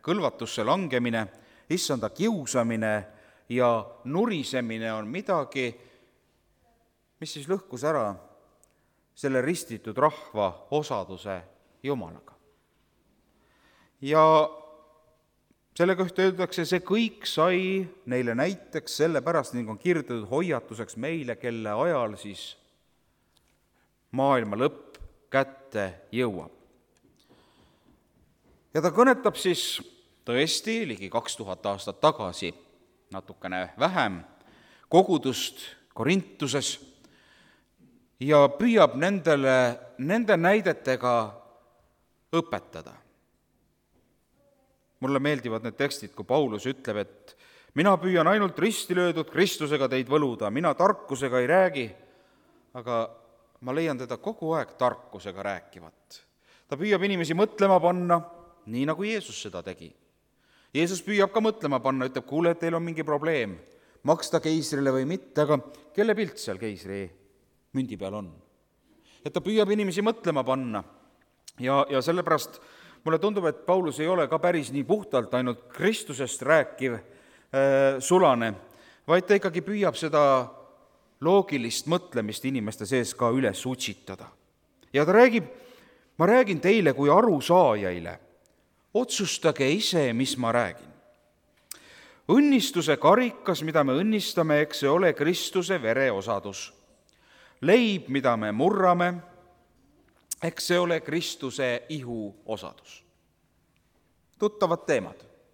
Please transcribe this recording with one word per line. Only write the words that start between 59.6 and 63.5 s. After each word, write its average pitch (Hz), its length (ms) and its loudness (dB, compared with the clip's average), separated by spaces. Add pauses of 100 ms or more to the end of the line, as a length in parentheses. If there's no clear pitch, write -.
tegi. 85 280 -14 (840)
Jeesus 170 300 0
püüab 196 300 2
ka 226 100 2
mõtlema 147 400 -2
panna, 135 240 0
ütleb, 131 180 -6
kuule, 170 280 2
et 170 80 -8
teil 165 160 -2
on 170 60 -4
mingi 160 200 -6
probleem, 143 540 -2 (500)